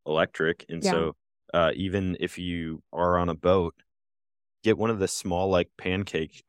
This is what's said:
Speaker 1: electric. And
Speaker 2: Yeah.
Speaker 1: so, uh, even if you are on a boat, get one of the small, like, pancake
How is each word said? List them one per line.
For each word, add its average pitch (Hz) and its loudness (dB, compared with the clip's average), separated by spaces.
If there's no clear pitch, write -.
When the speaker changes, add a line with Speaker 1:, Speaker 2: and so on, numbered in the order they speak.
Speaker 1:
electric. 80 0
And 82 -6
Speaker 2:
Yeah. 190 2
Speaker 1:
so, 82 -2
uh, 82 4
even 92 -2
if - -6
you 85 -6
are 87 2
on 87 2
a 80 -2
boat, 90 2
get 110 4
one 107 0
of 107 -2
the 95 2
small, 92 -2
like, 90 2
pancake 92 -4